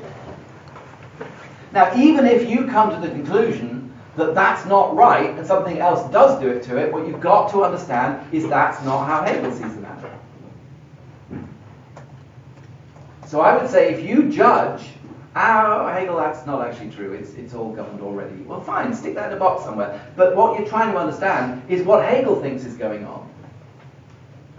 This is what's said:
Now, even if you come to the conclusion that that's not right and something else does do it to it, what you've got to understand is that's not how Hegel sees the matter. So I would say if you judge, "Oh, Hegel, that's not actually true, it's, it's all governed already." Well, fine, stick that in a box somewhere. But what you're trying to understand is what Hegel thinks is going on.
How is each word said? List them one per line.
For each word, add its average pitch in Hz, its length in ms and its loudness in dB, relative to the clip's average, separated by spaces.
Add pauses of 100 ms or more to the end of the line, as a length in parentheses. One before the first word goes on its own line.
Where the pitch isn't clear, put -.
(1700)
Now, - 220 4
even 269 320 6
if 240 220 4
you 247 180 0
come 214 240 4
to - 160 -6
the 143 60 -8
conclusion 147 720 -2 (320)
that - 180 0
that's - 320 2
not 196 300 4
right - 340 6
and 160 160 -10
something 185 320 0
else 170 320 0
does 262 300 6
do 131 80 -2
it 120 160 -2
to 123 120 -6
it, - 160 -2
what 160 140 -4
you've - 140 -8
got 170 320 4
to 202 100 2
understand 143 720 -2
is 147 140 -2
that's 139 360 0
not 135 220 -2
how 156 160 -2
Hegel 127 300 -2
sees 113 240 -10
the - 40 -14
matter. - 380 -16 (3000)
So 151 140 -2
I 185 160 6
would - 140 -2
say 175 240 4
if - 100 -8
you 247 240 2
judge, - 540 2 (540)
"Oh, 214 500 2
Hegel, 185 300 -4
that's 156 300 -4
not 131 200 -4
actually - 240 -12
true, 98 220 -12
it's, 104 220 -14
it's 117 200 -16
all 113 160 -8
governed 101 300 -12
already." 101 420 -10
Well, - 180 -12
fine, - 320 -4
stick - 220 -8
that - 160 -6
in 202 60 -8
a 190 40 -6
box 185 220 0
somewhere. - 420 -8 (120)
But 180 180 6
what - 240 4
you're 208 100 -4
trying 220 260 0
to 175 40 -2
understand 160 720 -2
is 180 160 0
what 202 200 6
Hegel 240 380 2
thinks 135 220 -6
is 113 100 -12
going 107 300 -8
on. 127 260 -16 (1300)